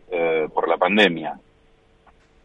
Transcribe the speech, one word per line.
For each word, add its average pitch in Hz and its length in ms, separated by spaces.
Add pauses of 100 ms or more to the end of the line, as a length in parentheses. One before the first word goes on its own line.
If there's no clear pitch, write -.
eh, 82 420
por 82 160
la 82 100
pandemia. 87 600 (1080)